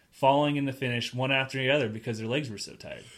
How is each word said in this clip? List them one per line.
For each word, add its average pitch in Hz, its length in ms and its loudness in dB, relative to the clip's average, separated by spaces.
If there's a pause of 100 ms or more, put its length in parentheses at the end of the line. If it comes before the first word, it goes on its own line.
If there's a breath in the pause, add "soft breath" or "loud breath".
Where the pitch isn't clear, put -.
(120)
falling 143 420 4
in 143 100 0
the 135 80 -2
finish 120 400 -4
one 131 200 0
after 135 260 0
the 131 120 2
other 143 180 4
because 110 300 -6
their 110 100 -6
legs 131 220 -2
were 101 80 -10
so - 160 -12
tired. - 280 -14 (160)